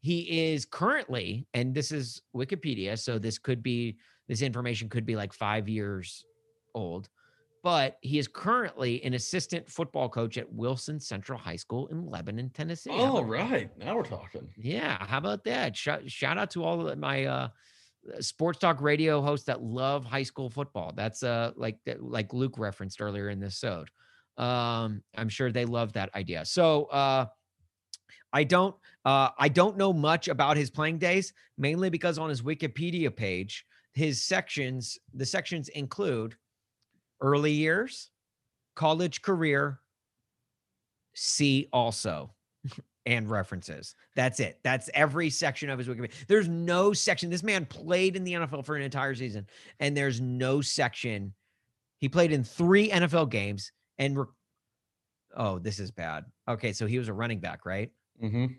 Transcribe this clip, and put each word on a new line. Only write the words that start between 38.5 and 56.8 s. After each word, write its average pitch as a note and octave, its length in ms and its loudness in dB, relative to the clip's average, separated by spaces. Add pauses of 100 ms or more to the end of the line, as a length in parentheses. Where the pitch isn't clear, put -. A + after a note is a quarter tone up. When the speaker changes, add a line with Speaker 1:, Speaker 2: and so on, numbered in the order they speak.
Speaker 1:
college D#3+ 460 2
career, C#3+ 580 2 (1300)
see C#3+ 600 2
also, A2 600 0 (360)
<laughs> - 360 -16
and A#2 240 0
references. F#2 680 -6 (200)
That's B2+ 240 2
it. G2 240 -2
That's B2+ 300 0
every D3+ 360 4
section C#3+ 400 -2
of C3+ 100 -4
his B2 80 -4
Wikipedia. A#2+ 240 -6 (160)
There's G3+ 200 8
no F3 460 4
section. F3 360 0
This E3+ 140 -2
man F#3+ 220 0
played F3+ 500 2
in F#3+ 80 -4
the F3+ 120 -4
N E3+ 80 0
F C#3 100 -4
L C#3 100 -6
for D3+ 120 -4
an C#3+ 80 -2
entire C3+ 320 -2
season, G#2+ 320 -6 (320)
and C#3+ 160 2
there's C#3 260 2
no B2+ 400 2
section. A2+ 720 -2 (680)
He C#3 100 0
played E3 220 6
in C#3 120 2
three G3 480 6
N F3+ 120 6
F D#3 100 2
L E3 120 6
games G2+ 460 -2 (260)
and C#3 220 0
re-, C3+ 60 0 (1120)
oh, G2 240 0
this G2 200 -6
is F#2+ 120 -6
bad. D#2+ 340 -8 (220)
Okay, A2+ 260 -2
so A2+ 120 -4